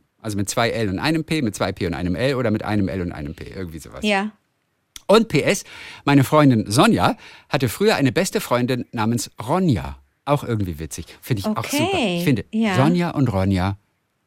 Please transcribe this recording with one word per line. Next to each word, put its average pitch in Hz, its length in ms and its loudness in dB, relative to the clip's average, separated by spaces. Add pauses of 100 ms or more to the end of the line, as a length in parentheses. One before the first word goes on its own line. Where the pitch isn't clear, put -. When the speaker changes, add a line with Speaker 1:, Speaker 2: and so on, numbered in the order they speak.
(200)
Speaker 1:
Also 107 160 -6
mit 98 120 -4
zwei 117 220 0
L 113 180 -2
und 92 120 -2
einem 160 240 -2
P, 156 180 -4
mit 110 140 -2
zwei 98 160 -2
P 98 140 -4
und 85 80 -2
einem 87 200 -2
L 135 220 -2
oder 120 160 -2
mit 107 120 -4
einem 104 240 0
L 92 120 -6
und 87 120 -6
einem 73 220 -10
P, - 120 -14 (100)
irgendwie 85 240 -12
sowas. 131 240 -18
Speaker 2:
Ja. 208 260 -2 (800)
Speaker 1:
Und 220 200 6
P 147 140 2
S, - 220 0 (400)
meine 139 180 6
Freundin 131 480 4
Sonja 135 460 4 (320)
hatte 139 200 0
früher 202 280 0
eine 131 160 2
beste 156 280 -2
Freundin 123 520 -2
namens 117 380 -2 (140)
Ronja. 117 540 0 (260)
Auch 139 200 0
irgendwie 101 340 -4
witzig. 80 280 -10 (140)
Finde 113 200 -4
ich 98 60 -4
auch 214 100 -2
Speaker 2:
Okay, - 220 -4
Speaker 1:
super. 359 200 0
Ich 175 240 -2
finde, 131 300 0
Speaker 2:
ja. 220 240 0
Speaker 1:
Sonja 170 340 2
und 127 220 0
Ronja, 95 440 0 (500)